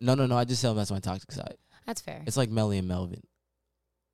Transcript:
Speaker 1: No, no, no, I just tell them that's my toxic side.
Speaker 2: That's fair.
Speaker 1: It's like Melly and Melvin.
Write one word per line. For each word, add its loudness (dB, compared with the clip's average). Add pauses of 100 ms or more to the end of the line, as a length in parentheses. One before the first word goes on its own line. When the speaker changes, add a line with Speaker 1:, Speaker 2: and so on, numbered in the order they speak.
Speaker 1:
No, 4
no, 4
no, 4
I 4
just 0
tell 2
them 0
that's -2
my -2
toxic -6
side. -8 (300)
Speaker 2:
That's -6
fair. -10
Speaker 1:
It's -2
like 2
Melly 2
and 0
Melvin. -4 (920)